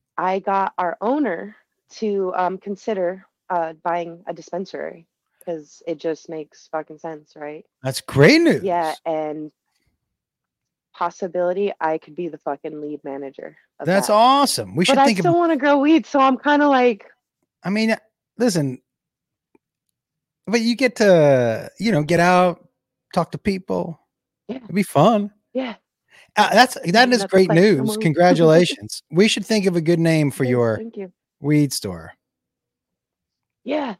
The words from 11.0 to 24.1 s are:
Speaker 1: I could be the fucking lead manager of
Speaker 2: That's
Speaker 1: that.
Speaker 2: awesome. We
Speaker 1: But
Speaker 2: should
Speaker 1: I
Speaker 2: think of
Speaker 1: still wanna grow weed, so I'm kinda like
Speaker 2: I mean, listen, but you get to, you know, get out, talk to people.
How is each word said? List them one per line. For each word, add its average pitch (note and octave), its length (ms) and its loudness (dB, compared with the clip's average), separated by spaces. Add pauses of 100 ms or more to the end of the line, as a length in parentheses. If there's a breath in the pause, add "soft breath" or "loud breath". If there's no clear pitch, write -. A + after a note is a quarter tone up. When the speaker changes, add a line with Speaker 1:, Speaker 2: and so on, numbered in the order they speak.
Speaker 1:
I D#3+ 180 -2
could D3+ 180 -18
be F3 120 -8
the D3+ 120 -12
fucking D3+ 420 -10
lead D3 220 -12
manager C#3 540 -14 (220)
of C#3+ 60 -12
Speaker 2:
That's F#3 220 0
Speaker 1:
that. G#3+ 60 0
Speaker 2:
awesome. A3+ 640 2
We E3 80 2
Speaker 1:
But F#3 40 2
Speaker 2:
should C4 120 4
Speaker 1:
I C4+ 60 6
Speaker 2:
think G#3+ 140 2
of F3+ 40 0
Speaker 1:
still E4+ 140 2
wanna E4 200 2
grow C#4+ 200 2
weed, D4 280 2
so - 140 -2
I'm C4 180 4
kinda D4 300 2
like B3 380 2 (560)
Speaker 2:
I F3 80 -6
mean, A3 240 0 (440)
listen, E3+ 440 -2 (1700)
but A3+ 140 -2
you A3+ 160 0
get B3+ 200 -2
to, C3+ 800 4
you A3+ 140 -2
know, D3+ 120 2
get E3 180 0
out, F3+ 480 2 (440)
talk E3+ 180 -2
to E3 60 -10
people. F3+ 640 -6 (480)